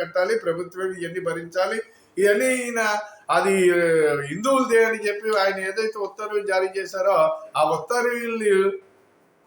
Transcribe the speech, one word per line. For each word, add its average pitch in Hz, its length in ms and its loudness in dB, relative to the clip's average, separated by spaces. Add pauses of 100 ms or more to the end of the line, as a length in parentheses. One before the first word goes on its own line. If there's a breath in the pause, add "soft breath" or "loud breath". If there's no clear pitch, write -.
కట్టాలి, 185 380 0
ప్రభుత్వం 175 540 -4
ఇవన్నీ 175 280 -8
భరించాలి", 170 600 -4 (360 soft breath)
ఇవన్నీ 208 280 4
ఈయన 240 340 -2 (500 loud breath)
అది 185 260 2 (720)
హిందువులదే 226 580 2
అని 220 140 -2 (100)
చెప్పి 214 300 -2
ఆయన 190 200 2
ఏదైతే 214 400 -4
ఉత్తర్వులు 208 480 -6
జారీ 190 220 0 (100)
చేశారో, 190 340 0 (440)
ఆ 156 140 2
ఉత్తర్వులు 226 1000 0 (760)